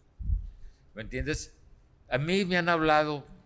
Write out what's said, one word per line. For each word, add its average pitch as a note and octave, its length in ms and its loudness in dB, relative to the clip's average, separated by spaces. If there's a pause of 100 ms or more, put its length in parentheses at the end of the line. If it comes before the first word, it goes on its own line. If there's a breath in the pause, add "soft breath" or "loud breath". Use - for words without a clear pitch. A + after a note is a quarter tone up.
(960 soft breath)
¿Me G#2+ 80 -10
entiendes? C3 520 -6 (540)
A C3 100 0
mí F3+ 260 2
me F3+ 120 0
han E3+ 120 0
hablado D3+ 560 2 (220)